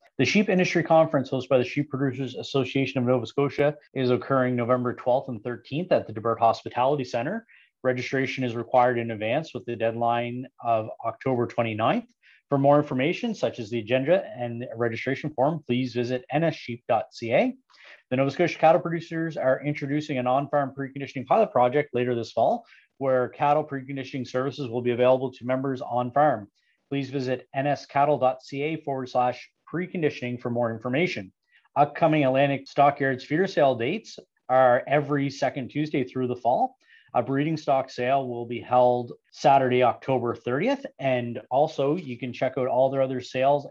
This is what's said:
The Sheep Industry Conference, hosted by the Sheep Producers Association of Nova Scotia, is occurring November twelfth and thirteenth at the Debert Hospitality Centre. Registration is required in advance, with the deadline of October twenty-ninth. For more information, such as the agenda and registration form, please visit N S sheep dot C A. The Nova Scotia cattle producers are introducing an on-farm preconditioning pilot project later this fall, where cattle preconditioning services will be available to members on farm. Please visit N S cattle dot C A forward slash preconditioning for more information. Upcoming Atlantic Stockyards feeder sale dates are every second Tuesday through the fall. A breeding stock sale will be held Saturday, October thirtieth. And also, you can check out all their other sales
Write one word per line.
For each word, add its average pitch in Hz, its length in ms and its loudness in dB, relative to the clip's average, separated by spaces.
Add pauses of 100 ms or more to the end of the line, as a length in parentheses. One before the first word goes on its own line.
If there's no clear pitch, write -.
(200)
The 131 60 4
Sheep 208 240 4
Industry 180 340 2
Conference, 156 480 4
hosted 127 180 -4
by 135 80 4
the 123 60 4
Sheep 147 260 -4
Producers 131 460 -4
Association 131 640 -2
of 120 60 0
Nova 123 200 2
Scotia, 143 480 0 (220)
is 127 160 0
occurring 123 440 2
November 120 380 0
twelfth 127 360 -2
and 110 140 -10
thirteenth 131 480 -6
at 113 140 2
the 117 80 -14
Debert 110 260 -2
Hospitality 123 680 0
Centre. 151 420 -6 (340)
Registration 127 640 -2
is 120 100 -2
required 123 460 2
in 117 100 -4
advance, 113 420 -4
with - 140 -12
the 120 100 -6
deadline 117 680 -2 (180)
of 113 260 0 (140)
October 120 440 -2
twenty-ninth. 120 580 -2 (440)
For 143 80 2
more 143 200 6
information, 151 560 -2
such 123 260 -4
as 107 100 -10
the 117 100 -4
agenda 131 460 0 (120)
and 120 280 -8 (100)
registration 120 540 -4
form, 151 360 -2
please 123 280 -2
visit 123 400 -4
N 160 100 0
S 160 100 0
sheep - 360 -12
dot 113 240 0
C 113 180 -8
A. 240 240 2 (540)
The 127 80 0
Nova 135 120 2
Scotia 165 300 0
cattle 165 220 6
producers 165 560 -6
are 131 260 0
introducing 147 540 -4
an 123 100 -2
on-farm 139 500 0
preconditioning 135 480 -8
pilot 202 280 2
project 127 400 2
later 123 200 0
this 117 200 -4
fall, 185 320 2 (320)
where 127 320 0
cattle 147 340 2
preconditioning 135 640 -8
services 131 400 -4
will 120 140 -4
be 123 100 0
available 127 400 4
to - 140 -16
members 131 360 -4
on 123 300 -4
farm. 131 380 2 (400)
Please 139 200 -4
visit 127 460 -4
N 139 120 -2
S 139 180 -2
cattle 143 340 2
dot 127 240 0
C 139 200 -8
A 156 180 -4
forward 131 260 -6
slash 123 420 -2 (240)
preconditioning 151 640 -4
for 123 120 -6
more 117 240 0
information. 123 580 -2 (460)
Upcoming 147 480 4
Atlantic 135 420 2
Stockyards 143 560 2
feeder 180 240 0
sale 139 280 4
dates 143 440 -4 (300)
are 127 380 6
every 139 420 0
second 131 400 -4
Tuesday 151 340 -2
through 127 240 -4
the 123 80 -4
fall. 196 400 0 (380)
A 123 80 2
breeding 143 360 -2
stock 135 320 0
sale 131 360 -2
will 120 200 -8
be 117 160 -8
held 123 500 2 (200)
Saturday, 131 520 4
October 117 500 0
thirtieth. 185 520 -4 (140)
And 123 420 -2 (100)
also, 147 460 0
you 131 200 -10
can 127 140 -8
check 131 260 -4
out 123 100 0
all 127 220 2
their 135 120 -2
other 131 180 -2
sales 135 520 0